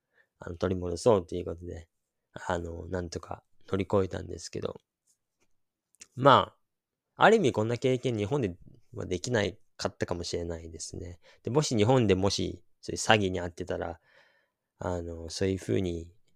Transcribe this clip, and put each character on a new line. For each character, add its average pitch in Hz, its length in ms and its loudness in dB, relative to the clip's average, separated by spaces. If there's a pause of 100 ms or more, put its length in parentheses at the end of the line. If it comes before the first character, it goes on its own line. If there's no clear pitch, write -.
(400)
あ - 100 -12
の、 87 60 -8
取 92 200 -2
り 90 60 -4
戻 87 160 -4
そ 110 200 6
う 85 100 -4
と - 80 -8
い 87 60 -4
う 90 40 -10
こ 92 100 -8
と 85 100 -14
で、 87 220 -12 (600)
あ 90 100 -2
の、 85 300 -10
な 90 140 -4
ん 87 80 -8
と 90 100 -8
か - 240 -14 (240)
乗 95 100 -4
り 98 60 -2
越 95 220 0
え - 20 -4
た 90 140 -8
ん 90 60 -14
で 90 120 -10
す - 100 -14
け - 120 -8
ど。 - 200 -8 (1300)
ま 123 400 6 (640)
あ、 - 60 4
あ 180 60 10
る 220 80 8
意 - 20 0
味 147 120 4
こ 107 120 2
ん 110 40 -2
な 120 100 -2
経 127 200 2
験 123 200 -2
日 101 80 0
本 139 160 0
で 92 140 -2 (380)
は 104 120 -8
で 90 140 -2
き - 120 -6
な 110 120 2
い 98 140 -2 (200)
か - 120 -4
っ - 80 -14
た - 80 -6
か - 80 -2
も 87 100 -4
し - 120 -6
れ 87 80 -4
な 85 160 -6
い 82 100 -16
で 82 100 -14
す - 180 -12
ね。 90 220 -12 (240)
で、 - 60 -8
も 131 120 2
し 139 140 0
日 104 100 4
本 123 220 6
で 95 80 6
も 95 140 4
し、 87 340 -4 (180)
そ - 100 -12
う 85 40 -6
い - 20 -6
う - 20 -6
詐 107 280 4
欺 - 20 -2
に 90 120 -2
遭 87 40 -4
っ 90 60 -6
て 87 140 -10
た 87 120 -4
ら、 85 220 -8 (800)
あ 90 220 -4
の、 82 280 -10
そ - 160 -2
う 95 40 2
い 95 60 0
う - 20 -2
ふ 110 160 -4
う 104 60 2
に、 85 280 -4 (280)